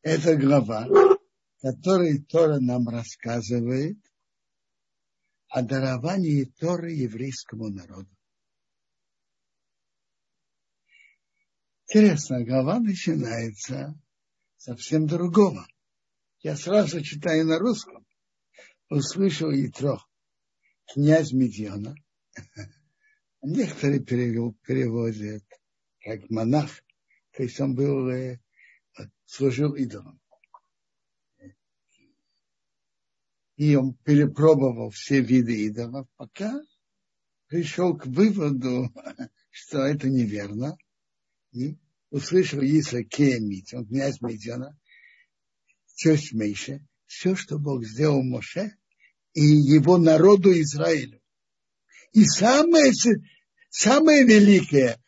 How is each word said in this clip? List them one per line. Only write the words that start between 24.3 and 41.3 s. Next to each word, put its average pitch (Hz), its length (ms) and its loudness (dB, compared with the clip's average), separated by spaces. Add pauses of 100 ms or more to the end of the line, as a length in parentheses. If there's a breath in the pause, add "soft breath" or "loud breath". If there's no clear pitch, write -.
переводят, 113 800 -6 (580)
как 110 300 -14
монах. 120 400 -2 (640)
То 139 100 -10
есть 123 180 -10
он 135 140 -4
был, 135 340 -2
э, 127 300 -8 (840 soft breath)
служил 139 500 -2
идолам. 110 460 -10 (3250)
И 147 180 2
он 131 200 0
перепробовал 143 960 2
все 139 300 -2
виды 117 460 0
идолов, 117 400 -10 (100)
пока 196 360 -10 (960)
пришел 170 480 -4
к 139 100 -16
выводу, 131 880 0
<laughs> - 360 -18 (200)
что - 280 -10
это 139 300 -2
неверно. 110 680 -4 (720)